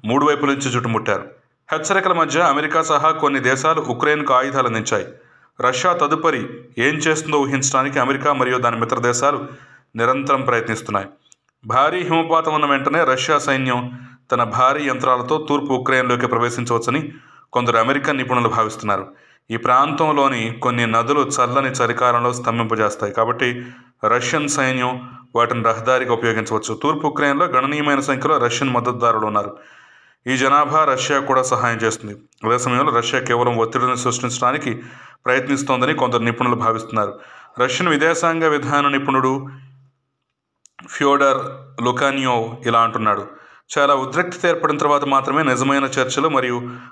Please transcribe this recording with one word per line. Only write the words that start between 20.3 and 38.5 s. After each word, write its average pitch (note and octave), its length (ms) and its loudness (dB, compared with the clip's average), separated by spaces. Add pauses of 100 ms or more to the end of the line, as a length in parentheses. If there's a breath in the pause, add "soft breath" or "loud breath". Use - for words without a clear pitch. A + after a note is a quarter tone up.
కొన్ని A#2+ 240 0
నదులు A#2 340 2
చల్లని C3 500 0
చలికాలంలో A#2+ 640 0
స్తంభింపజేస్తాయి, A2+ 800 -2
కాబట్టి A#2+ 540 -2 (400 loud breath)
రష్యన్ B2+ 420 0
సైన్యం B2+ 600 -2 (240 loud breath)
వాటిని A#2 280 0
రహదారికి A#2+ 500 0
ఉపయోగించవచ్చు. A2 640 -2
తూర్పు D3 320 -2
ఉక్రెయిన్లో C#3+ 400 0
గణనీయమైన C#3+ 540 0
సంఖ్యలో C#3 380 0
రష్యన్ A#2+ 320 0
మద్దతుదారులు A#2 560 0
ఉన్నారు. G#2 300 -2 (680 loud breath)
ఈ C3 100 0
జనాభా C#3+ 480 4
రష్యా C#3 340 0
కూడా C3+ 240 2
సహాయం B2 340 0
చేస్తుంది. G#2+ 400 -2 (300)
అదే A#2+ 120 2
సమయంలో B2+ 340 0
రష్యా A#2 280 0
కేవలం A#2+ 360 0
ఒత్తిడిని B2 400 0
సృష్టించడానికి B2 840 -4 (420 loud breath)
ప్రయత్నిస్తోందని C3 680 0
కొందరు B2 240 0
నిపుణులు A#2 360 0
భావిస్తున్నారు. A2+ 640 -2 (440 loud breath)
రష్యన్ B2+ 260 0
విదేశాంగ E3 560 2
విధాన C#3+ 440 2